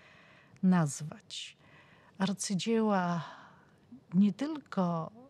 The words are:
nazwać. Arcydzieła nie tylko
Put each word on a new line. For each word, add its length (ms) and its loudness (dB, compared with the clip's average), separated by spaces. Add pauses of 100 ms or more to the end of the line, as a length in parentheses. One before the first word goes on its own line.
(640)
nazwać. 920 0 (600)
Arcydzieła 1080 0 (880)
nie 180 6
tylko 800 -4 (200)